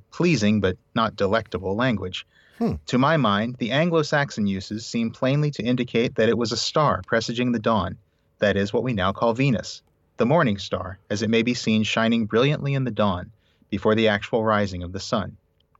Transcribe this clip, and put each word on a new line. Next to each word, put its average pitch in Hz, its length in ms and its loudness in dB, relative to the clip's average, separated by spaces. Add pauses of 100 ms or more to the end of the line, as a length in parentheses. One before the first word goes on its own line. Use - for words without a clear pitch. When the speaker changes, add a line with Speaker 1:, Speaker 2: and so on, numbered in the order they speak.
(100)
Speaker 1:
pleasing 107 520 2
but 95 140 0 (180)
not 113 220 0
delectable 98 600 -2
language. 95 500 -2 (320)
Speaker 2:
Hmm. 220 160 -2 (120)
Speaker 1:
To 127 120 0
my 143 180 4
mind, 113 420 0
the 117 120 -4
Anglo-Saxon 147 760 0
uses 98 380 -4
seem 113 260 -4
plainly 143 420 0
to - 100 -8
indicate 123 540 -2
that 110 120 4
it 113 80 2
was 113 160 -2
a 113 60 -2
star 127 480 0
presaging 120 460 -2
the 117 60 0
dawn, 104 380 0 (440)
that 101 180 2
is, 101 160 -2
what 120 80 0
we 127 100 -2
now 98 200 0
call 117 200 0
Venus, 127 480 -2 (380)
the 113 80 2
morning 131 320 2
star, 92 400 -8 (100)
as 107 140 -2
it 107 80 0
may 113 120 4
be 123 120 0
seen 110 300 0
shining 113 420 0
brilliantly 139 480 0
in 135 100 -2
the 123 60 -4
dawn, 101 420 -2 (380)
before 107 240 2
the 110 140 4
actual 107 360 0
rising 101 380 0
of 87 100 -10
the 95 80 -8
sun." - 380 -4 (420)